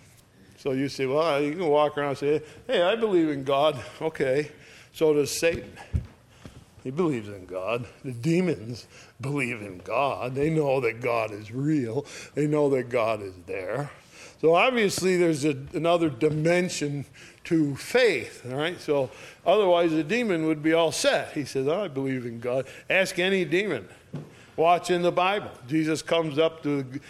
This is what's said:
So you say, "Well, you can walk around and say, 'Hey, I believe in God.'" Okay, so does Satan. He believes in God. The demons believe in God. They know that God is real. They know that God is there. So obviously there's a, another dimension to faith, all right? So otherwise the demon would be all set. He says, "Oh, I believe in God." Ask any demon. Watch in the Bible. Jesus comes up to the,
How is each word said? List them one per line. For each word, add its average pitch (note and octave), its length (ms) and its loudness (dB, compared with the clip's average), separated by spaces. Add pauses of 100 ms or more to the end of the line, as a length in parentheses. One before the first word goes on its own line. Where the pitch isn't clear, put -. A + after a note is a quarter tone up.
(580)
So C#3 160 -2
you C3+ 160 0
say, C3+ 160 -2
"Well, D3 360 2
you D3 120 -2
can F3 140 -2
walk D3 300 4
around C#3+ 120 -2
and C3 80 -4
say, D3 240 0 (260)
'Hey, G#3+ 140 2
I G3+ 160 2
believe F3+ 320 2
in C#3 160 -4
God.'" C#3 360 2 (200)
Okay, D3 500 0 (400)
so D#3 220 2
does C#3+ 180 2
Satan. E3 460 -2 (1040)
He C3 80 -8
believes C#3 380 -2
in F#2+ 160 -14
God. F#2+ 400 -4 (180)
The C3 80 -8
demons C3 760 -2 (360)
believe B2+ 400 -4
in G2 160 -12
God. A#2+ 580 -2
They C#3+ 140 0
know C#3+ 320 2
that A#2 180 -2
God A#2 320 -2
is G#2 220 -12
real. C#3 520 0 (300)
They D3+ 120 0
know D3 240 2
that B2 180 0
God A2+ 320 0
is F#2+ 120 -10 (120)
there. G2 460 -6 (500)
So D#3+ 140 6
obviously G3 600 4
there's D#3+ 300 2
a, D3 100 2 (180)
another E3 360 2
dimension D3+ 960 0 (400)
to D3 320 2
faith, G3 680 0
all B2+ 120 -6
right? E3 240 -4
So C#3 280 0 (360)
otherwise F3 460 4
the D#3 120 2
demon E3+ 440 0
would D#3 140 0
be D#3+ 120 2
all E3 180 4
set. G3 400 0
He C#3+ 140 -6
says, C3+ 200 -4
"Oh, F#3 200 0
I - 20 -8
believe C3 380 -4
in A#2 160 -10
God." B2+ 260 -2 (220)
Ask F#3 300 2
any F#3 260 2
demon. D#3 420 -2 (680)
Watch E3+ 320 4
in F3 120 2
the F3 120 2
Bible. F#3 380 0 (140)
Jesus D#3 360 0
comes D#3+ 360 0
up D#3+ 260 2
to C#3+ 200 -2
the, C3 160 -10 (100)